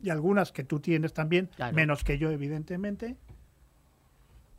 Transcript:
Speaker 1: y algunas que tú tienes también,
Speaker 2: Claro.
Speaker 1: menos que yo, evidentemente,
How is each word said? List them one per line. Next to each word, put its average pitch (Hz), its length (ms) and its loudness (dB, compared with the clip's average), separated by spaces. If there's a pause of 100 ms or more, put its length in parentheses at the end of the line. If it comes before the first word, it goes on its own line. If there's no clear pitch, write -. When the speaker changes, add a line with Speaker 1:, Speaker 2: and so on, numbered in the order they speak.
Speaker 1:
y 196 80 -4
algunas 175 420 2
que 139 140 -8
tú 151 160 -2
tienes 160 320 0
también, 175 420 0
Speaker 2:
Claro. 120 180 -4
Speaker 1:
menos 151 300 4
que 143 140 0
yo, 156 140 0
evidentemente, 180 840 -6 (1400)